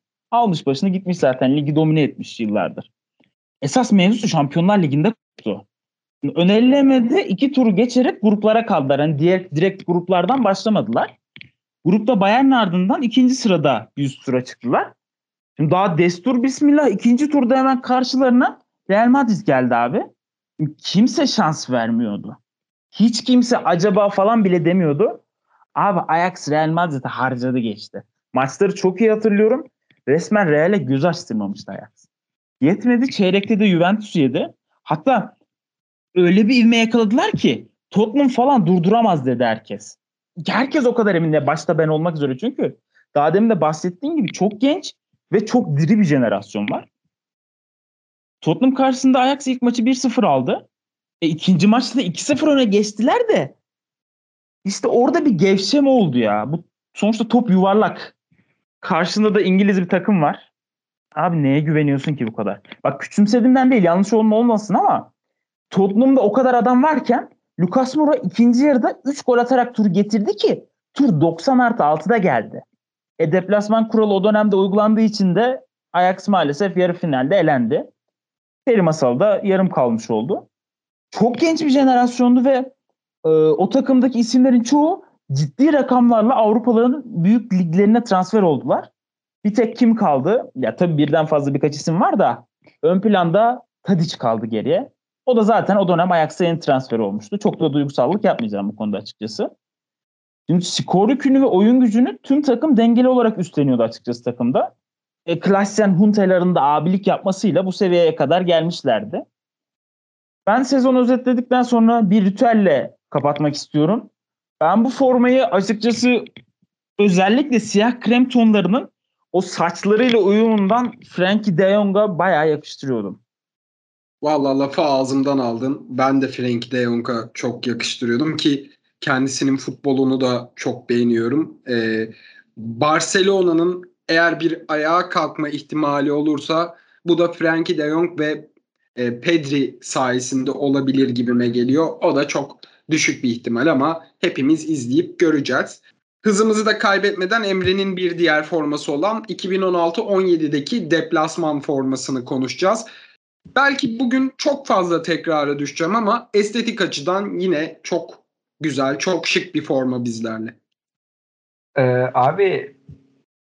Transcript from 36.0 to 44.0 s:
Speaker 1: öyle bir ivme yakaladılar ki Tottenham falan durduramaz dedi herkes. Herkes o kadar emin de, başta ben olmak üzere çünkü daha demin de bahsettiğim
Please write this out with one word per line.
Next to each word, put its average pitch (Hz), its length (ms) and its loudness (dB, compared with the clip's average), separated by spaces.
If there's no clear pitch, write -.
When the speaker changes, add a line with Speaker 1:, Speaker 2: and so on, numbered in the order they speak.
Speaker 1:
öyle 185 340 4
bir 247 160 4
ivme 233 120 4
yakaladılar 226 540 2
ki - 380 -2
Tottenham 233 380 2
falan 247 380 2
durduramaz 180 600 2
dedi 123 180 0
herkes. 110 520 -6
Herkes 247 400 0
o 240 80 0
kadar 208 200 2
emin 165 180 0
de, 143 140 0
başta 156 320 -2
ben 160 100 2
olmak 160 280 -2
üzere 135 220 -4
çünkü 226 400 -6
daha 151 200 2
demin 226 160 4
de 196 100 0
bahsettiğim 175 560 -4